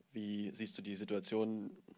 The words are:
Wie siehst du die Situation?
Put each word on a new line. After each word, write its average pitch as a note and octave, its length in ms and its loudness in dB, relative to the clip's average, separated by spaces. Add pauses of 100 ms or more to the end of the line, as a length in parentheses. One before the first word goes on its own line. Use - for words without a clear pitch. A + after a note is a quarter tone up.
(120)
Wie G#2 400 0
siehst A2 260 -4
du G#2 40 -6
die G2+ 140 -4
Situation? G#2+ 760 2 (280)